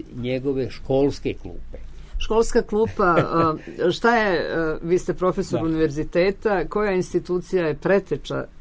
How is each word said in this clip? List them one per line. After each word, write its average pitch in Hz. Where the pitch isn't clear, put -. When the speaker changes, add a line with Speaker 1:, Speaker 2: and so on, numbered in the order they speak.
Speaker 1:
njegove 127
školske 135
klupe. -
Speaker 2:
Školska 226
klupa, 202
Speaker 1:
<laughs> 160
Speaker 2:
e, 175
šta 233
je, 196
e, 156
vi 170
ste 170
profesor 180
Speaker 1:
Da. 165
Speaker 2:
univerziteta, 160
koja 208
institucija 180
je 147
preteča 147